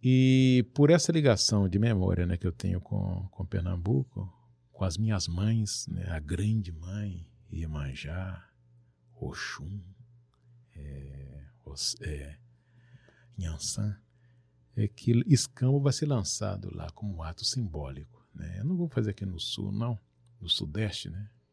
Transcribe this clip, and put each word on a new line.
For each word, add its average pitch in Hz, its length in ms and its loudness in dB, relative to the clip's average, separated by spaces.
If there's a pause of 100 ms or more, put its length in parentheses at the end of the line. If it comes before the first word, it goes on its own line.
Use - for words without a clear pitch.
E 131 720 6
por 147 180 8
essa 170 200 6
ligação 113 560 4
de 90 100 2
memória, 95 480 4
né, 87 120 0
que 95 100 -2
eu 87 40 0
tenho 90 280 -2
com, 92 520 -4
com 90 140 -8
Pernambuco, 92 880 -2 (400)
com - 140 -4
as 85 120 -2
minhas 107 300 0
mães, 104 600 0
né, 87 220 -6
a 82 100 -4
grande 92 520 -2
mãe, 90 560 -8 (240)
Iemanjá, 80 960 -8 (720)
Oxum, - 640 -8 (920)
é, 69 680 -12 (220)
Os-, - 360 -6
é, 73 360 -8 (1000)
Nhansan, 98 600 -4 (760)
é 107 120 2
que 117 400 2
Escambo 139 540 4
vai 139 100 4
ser - 140 -2
lançado 98 680 -2
lá 82 180 -8
como 98 260 -8
um 80 40 -8
ato 80 220 -10
simbólico, 76 880 -6
né? 87 260 -8
Eu 104 60 -4
não 180 120 0
vou 170 100 -2
fazer 110 220 0
aqui 98 160 -6
no 87 140 -6
Sul, - 320 -6
não, 110 280 -2 (400)
no 90 80 -12
Sudeste, 98 640 -2
né? 101 200 -8 (240)